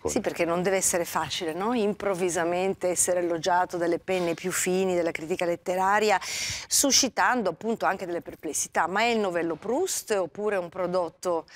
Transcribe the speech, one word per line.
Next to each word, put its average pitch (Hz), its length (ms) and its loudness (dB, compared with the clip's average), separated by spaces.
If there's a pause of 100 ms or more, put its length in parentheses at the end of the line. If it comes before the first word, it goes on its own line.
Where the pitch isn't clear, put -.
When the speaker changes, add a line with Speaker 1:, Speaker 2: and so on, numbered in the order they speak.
Speaker 1:
con - 100 -4
Speaker 2:
Sì, - 100 0
perché - 240 -2
non 170 180 0
deve 190 140 0
essere 185 280 0
facile, 160 480 -4
no? 202 220 -2
Improvvisamente 185 1120 0
essere 180 320 2
elogiato 175 560 0
dalle 170 240 0
penne 180 340 0
più 180 160 -4
fini 185 460 0
della 170 160 0
critica 170 320 -4
letteraria, 190 760 2
suscitando 233 1300 2
appunto 208 360 -2
anche 190 180 0
delle 170 160 -4
perplessità. - 680 -2
Ma 196 140 0
è 240 80 4
il 226 100 2
novello 170 340 0
Proust 262 560 -2
oppure 202 460 0
un 180 120 -2
prodotto 175 880 -2